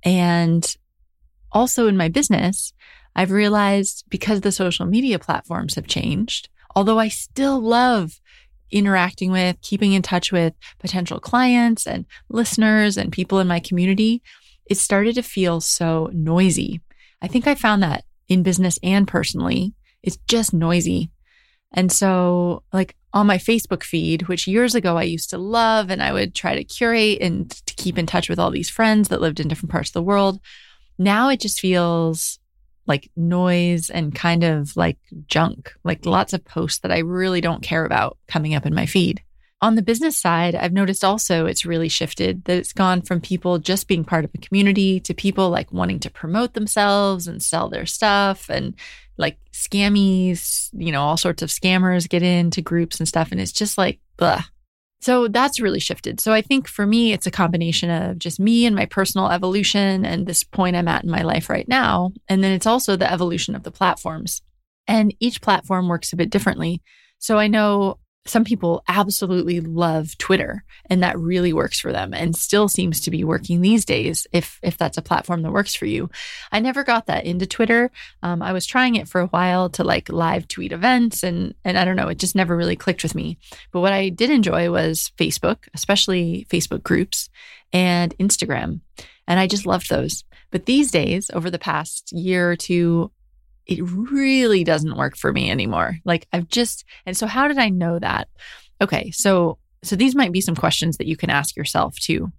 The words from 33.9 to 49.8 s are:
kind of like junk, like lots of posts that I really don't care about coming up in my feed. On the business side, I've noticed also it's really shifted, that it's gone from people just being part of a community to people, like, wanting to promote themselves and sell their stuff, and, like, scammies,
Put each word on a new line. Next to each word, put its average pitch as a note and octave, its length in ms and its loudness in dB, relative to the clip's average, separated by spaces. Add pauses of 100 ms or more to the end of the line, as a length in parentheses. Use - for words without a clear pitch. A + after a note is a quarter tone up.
kind E3+ 280 2
of D3+ 340 0
like E3 200 0 (300)
junk, - 460 -2 (100)
like E3+ 220 -4
lots F#3 260 0
of F3+ 140 -6
posts - 340 -4
that - 120 -2
I F3 80 2
really F3+ 420 -2
don't E3 220 -2
care D#3+ 220 -2
about - 320 -2 (100)
coming D#3 280 -2
up C#3+ 100 -2
in D3+ 80 0
my - 120 0
feed. F3+ 360 0 (380)
On A3 160 2
the A3+ 60 2
business A#3 340 0
side, E3+ 380 0
I've - 180 -2
noticed F#3+ 320 0
also F#3+ 440 0
it's - 180 -2
really E3 240 -2
shifted, F#3 560 -4
that F3+ 120 0
it's - 160 -6
gone F#3 280 2
from F3 180 -2
people F3+ 380 -2
just F#3 300 -2
being F3 180 0
part D#3+ 180 2
of - 120 -6
a - 20 -8
community G3 640 2
to - 160 -6
people, F#3+ 340 0
like, F3 240 -2
wanting F3+ 280 -2
to - 100 -10
promote G#3 420 -4
themselves G3+ 760 2
and - 140 -10
sell E3+ 260 -2
their - 200 -8
stuff, G3+ 640 0
and, - 240 -4 (420)
like, - 220 -4 (120)
scammies, G3 1200 0